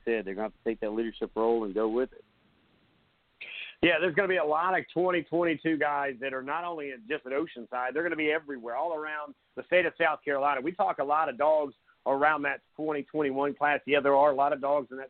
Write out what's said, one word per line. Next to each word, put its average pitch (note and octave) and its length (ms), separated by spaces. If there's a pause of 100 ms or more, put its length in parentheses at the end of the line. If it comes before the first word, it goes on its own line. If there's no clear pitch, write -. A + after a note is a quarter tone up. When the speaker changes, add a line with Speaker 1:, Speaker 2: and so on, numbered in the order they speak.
Speaker 1:
said, A2+ 200
they're G2 100
gonna G#2+ 100
have G2+ 80
to - 160
take A2+ 120
that G#2 100
leadership A2+ 440
role A2+ 280
and G2 100
go A2 140
with B2 260
it. - 100 (1600)
Speaker 2:
Yeah, E3+ 180
there's F3 140
gonna G3 140
be F#3 100
a D#3 80
lot E3+ 320
of F3 160
twenty F3 300
twenty-two E3 540
guys C#3 440
that C3 140
are C3 80
not D#3+ 220
only D3+ 260
in, B2 180
just D3+ 160
at B2+ 60
Oceanside, B2+ 640
they're D#3 100
gonna E3 120
be D3+ 160
everywhere, C3+ 440
all D#3+ 180
around D3+ 400 (220)
the B2+ 80
state F3 240
of D3 120
South D#3+ 240
Carolina. C#3 380
We D#3+ 100
talk F3+ 280
a C#3+ 40
lot D3 260
of A#2+ 80
dogs D3 360 (340)
around C#3+ 360
that C#3 180 (140)
twenty D3+ 280
twenty-one C#3+ 500
class. D3 320
Yeah, C#3+ 140
there C#3+ 160
are C#3+ 160
a C3 40
lot C#3+ 180
of C3+ 80
dogs C#3 300
in C3 60
that C3+ 120